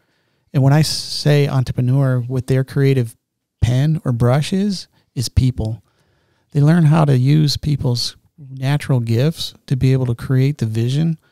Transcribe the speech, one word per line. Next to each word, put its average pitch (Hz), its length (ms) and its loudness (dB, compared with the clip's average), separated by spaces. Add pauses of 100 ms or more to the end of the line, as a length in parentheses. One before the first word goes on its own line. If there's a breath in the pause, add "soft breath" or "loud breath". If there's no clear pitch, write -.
(520)
And 143 100 2
when 135 100 4
I 156 100 4
say 147 640 -2
entrepreneur, 127 720 0
what 123 260 -6
their 131 160 0
creative 135 540 0 (440)
pen 147 440 0
or 123 80 -2
brush 123 400 0
is, 196 340 -4 (280)
is 120 140 -4
people. 110 540 -2 (680)
They 147 80 0
learn 160 240 4
how 156 200 4
to 139 140 2
use 143 380 2
people's 131 600 -4 (220)
natural 135 600 -2
gifts 117 540 -2 (120)
to 139 100 -2
be 131 160 2
able 131 140 2
to 117 80 -2
create 135 440 0
the 117 80 -2
vision 131 520 -2 (140)